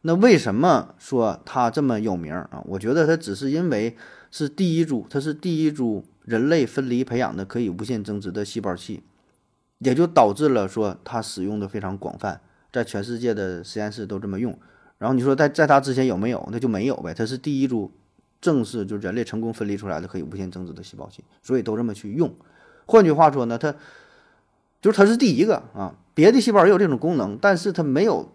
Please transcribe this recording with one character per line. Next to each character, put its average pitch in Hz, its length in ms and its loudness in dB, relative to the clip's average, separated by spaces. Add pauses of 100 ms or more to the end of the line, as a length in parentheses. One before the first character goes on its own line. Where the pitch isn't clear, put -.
那 165 140 0
为 202 220 8
什 120 160 -2
么 135 460 2
说 113 460 -2
它 120 260 0
这 151 100 -2
么 123 200 0
有 107 160 -2
名 80 180 -8
儿 87 160 -10
啊？ 69 140 -14
我 98 120 -8
觉 107 160 -2
得 160 140 2
它 165 80 4
只 160 180 -8
是 135 160 -6
因 165 200 -2
为 113 260 -2 (340)
是 147 200 -6
第 165 280 -2
一 165 60 2
株， 127 260 -4
它 139 120 -4
是 151 120 -6
第 156 300 -4
一 156 80 2
株 120 320 -4 (220)
人 117 240 0
类 156 160 4
分 135 240 -6
离 123 120 0
培 123 160 -4
养 120 180 -2
的 95 100 -6
可 117 160 -6
以 110 80 -2
无 90 120 -8
限 110 220 -6
增 104 160 -6
殖 98 100 -8
的 104 140 -6
细 101 160 -8
胞 98 160 -4
器， - 280 -14 (760)
也 127 180 0
就 165 100 4
导 135 280 4
致 147 160 2
了 110 180 2
说 98 380 -4
它 117 160 -6
使 95 240 -8
用 104 160 -4
的 101 40 -6
非 95 140 -10
常 95 180 -8
广 98 220 -10
泛， 98 220 -8 (320)
在 123 100 -2
全 110 180 -6
世 120 160 -8
界 117 160 -2
的 92 300 -6
实 - 160 -10
验 107 100 -4
室 107 160 -10
都 98 140 -8
这 98 80 -8
么 95 100 -6
用。 113 220 -6 (380)
然 110 120 -4
后 131 40 2
你 127 80 2
说 135 120 2
在， 147 140 4
在 151 180 2
它 139 140 6
之 135 140 -2
前 131 120 0
有 110 120 0
没 104 120 -2
有？ 117 220 -4
那 120 80 -8
就 127 80 -2
没 107 200 -2
有 135 100 -2
呗， 82 160 -10
它 113 120 -4
是 127 120 -8
第 135 240 -4
一 135 60 2
株 113 220 -4 (520)
正 147 220 2
式 104 220 -6
就 101 120 -8
人 101 180 -6
类 120 80 -2
成 110 180 -6
功 113 100 -4
分 110 160 -6
离 101 80 -4
出 101 120 -10
来 82 120 -4
的 90 80 -10
可 92 120 -10
以 - 20 -6
无 78 140 -12
限 95 160 -8
增 90 160 -12
殖 82 40 -14
的 - 120 -16
细 - 120 -20
胞 - 140 -16
器， - 140 -20 (180)
所 131 160 -2
以 113 60 -2
都 110 120 -4
这 117 80 -4
么 110 120 -6
去 104 180 -12
用。 143 180 -2 (540)
换 220 180 8
句 165 80 4
话 151 200 6
说 135 160 0
呢， 117 100 -2
它 147 160 -2 (1040)
就 208 120 4
是 202 60 0
它 196 60 8
是 220 140 6
第 220 180 4
一 139 80 2
个 208 200 0 (100)
啊， 95 220 -10 (180)
别 170 180 8
的 262 80 6
细 233 120 2
胞 202 140 8
也 190 40 8
有 196 80 6
这 190 100 4
种 147 80 0
功 156 220 -2
能， 101 240 -2
但 196 160 4
是 185 140 -2
它 170 100 -2
没 147 220 2
有 170 320 0